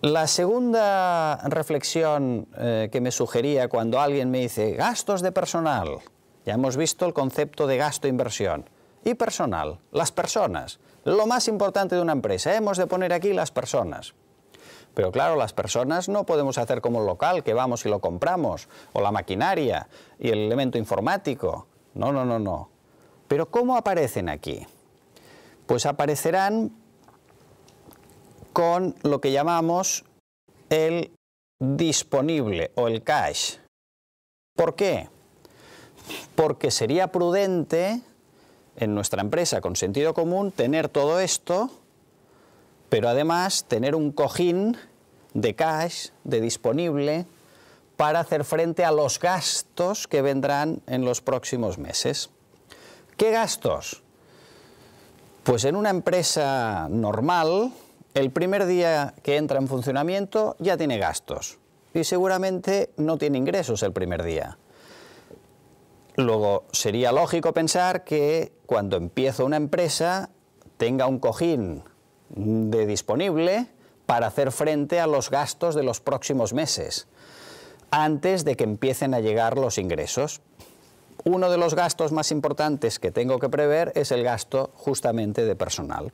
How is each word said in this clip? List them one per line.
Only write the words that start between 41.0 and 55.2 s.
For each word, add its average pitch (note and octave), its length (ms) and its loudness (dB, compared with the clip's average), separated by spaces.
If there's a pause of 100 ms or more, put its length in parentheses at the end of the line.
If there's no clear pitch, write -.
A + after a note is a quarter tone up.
esto, F#3+ 500 -2 (1200)
pero A#2 180 2
además E3 600 0
tener B2 260 0
un D3+ 180 0
cojín F3 640 0 (600)
de A2 180 0
cash, D#3 560 -2 (140)
de B2 180 0
disponible, D3 840 0 (720)
para D#3 240 2
hacer D3+ 220 0
frente E3 400 0
a E3 80 4
los D3+ 280 2
gastos F3+ 880 -2
que C#3 160 2
vendrán C#3+ 640 0
en B2+ 180 -2
los B2 160 0
próximos A#2+ 560 -2
meses. - 540 -4 (840)
¿Qué A3 160 4
gastos? - 720 -2 (1400)